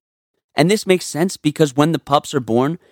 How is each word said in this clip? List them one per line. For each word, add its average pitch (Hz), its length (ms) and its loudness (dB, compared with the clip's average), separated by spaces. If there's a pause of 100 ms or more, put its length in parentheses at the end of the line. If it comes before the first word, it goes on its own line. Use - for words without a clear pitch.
(540)
And 160 160 2
this 208 160 -2
makes 185 180 2
sense 170 320 -4
because 147 400 -2
when 151 160 4
the 151 60 0
pups - 340 -2
are 147 80 -2
born, 127 380 0 (140)